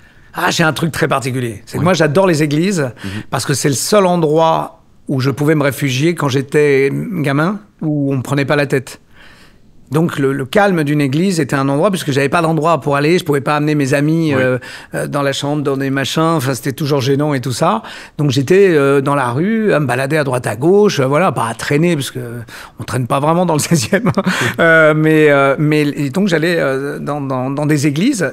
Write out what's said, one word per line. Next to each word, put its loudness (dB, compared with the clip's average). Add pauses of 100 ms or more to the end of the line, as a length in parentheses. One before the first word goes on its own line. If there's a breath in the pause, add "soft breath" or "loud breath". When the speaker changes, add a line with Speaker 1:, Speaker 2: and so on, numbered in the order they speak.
(340 loud breath)
Speaker 1:
Ah, -2
j'ai 0
un 2
truc -2
très -2
particulier. -4
C'est -18
que -4
Speaker 2:
Ouais. -2
Speaker 1:
moi, 2
j'adore 2
les 2
églises 0
Speaker 2:
Mhm. -8 (200 loud breath)
Speaker 1:
parce -4
que 0
c'est 0
le 0
seul 2
endroit 0 (260)
où -2
je 0
pouvais 0
me 0
réfugier 0
quand -2
j'étais 2
gamin, -2 (220)
où -2
on -2
me -4
prenait -2
pas 0
la 0
tête. -4 (920 loud breath)
Donc -2
le, 0
le -4
calme 2
d'une 0
église 0
était -2
un 0
endroit, 0
puisque -6
j'avais 0
pas 0
d'endroit 0
pour -2
aller, 2
je -12
pouvais 0
pas -2
amener 0
mes 0
amis, 0
Speaker 2:
Ouais. 2
Speaker 1:
euh, 0 (380 loud breath)
euh, -4
dans -4
la 0
chambre, -4
dans -2
des -4
machins, -2
enfin 0
c'était -6
toujours -2
gênant 0
et -2
tout -4
ça. 0 (340 loud breath)
Donc 2
j'étais, 4
euh, 4
dans 0
la 0
rue, 0
à 2
me 0
balader -2
à 0
droite -2
à -4
gauche, 2
euh, 2
voilà, 2
pas -2
à -6
traîner, 0
parce -6
que -10 (400 loud breath)
on -10
traîne -4
pas 0
vraiment 2
dans 0
le 0
<laughs> -
seizième. 0 (480 loud breath)
Euh, 6
mais, 4
euh, 4
mais, 2
et -2
donc 0
j'allais, 0
euh, -2
dans, -6
dans, -4
dans -4
des 2
églises 0